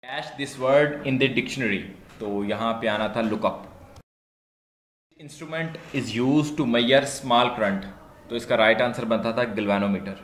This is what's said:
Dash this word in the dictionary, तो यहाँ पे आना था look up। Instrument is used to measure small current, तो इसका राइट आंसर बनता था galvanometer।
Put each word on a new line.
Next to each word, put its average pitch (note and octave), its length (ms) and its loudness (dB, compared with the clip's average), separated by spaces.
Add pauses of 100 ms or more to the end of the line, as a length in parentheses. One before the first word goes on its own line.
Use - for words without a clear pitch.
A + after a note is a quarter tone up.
Dash C#3+ 220 -8 (140)
this C3 180 -8
word C#3+ 320 4 (160)
in C3 120 0
the C3+ 160 4
dictionary, A#2 440 -2 (400)
तो G2+ 240 -4
यहाँ G#2+ 300 -2
पे A2+ 140 -2
आना G#2+ 220 0
था A2 120 -4
look G#2+ 200 -2
up। - 220 -2 (1600)
Instrument D#3+ 540 -8 (180)
is A2 200 -2
used D3 420 2
to D3 80 0
measure A#2+ 400 4
small B2 500 2
current, G2 300 -2 (440)
तो A#2 60 -6
इसका A#2+ 200 -2
राइट A2 260 6
आंसर A#2+ 240 -2
बनता A2 260 0
था A#2 240 -2
galvanometer। G2+ 680 0